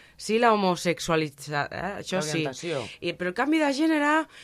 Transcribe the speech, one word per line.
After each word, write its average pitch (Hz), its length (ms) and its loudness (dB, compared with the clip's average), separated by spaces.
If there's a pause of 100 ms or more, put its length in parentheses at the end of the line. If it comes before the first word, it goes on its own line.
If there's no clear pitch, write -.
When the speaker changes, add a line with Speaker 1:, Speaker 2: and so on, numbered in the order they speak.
(180)
Speaker 1:
Sí, 220 220 0
la 240 140 6
homosexualitzada, 160 1160 0
eh? 196 300 -6
Això 185 200 -4
sí. 156 220 -2
Speaker 2:
L'orientació. 143 380 -4 (200)
Speaker 1:
I, 170 120 -4
però 180 160 -6
el 180 80 -4
canvi 294 220 2
de 294 140 2
gènere 302 540 2 (160)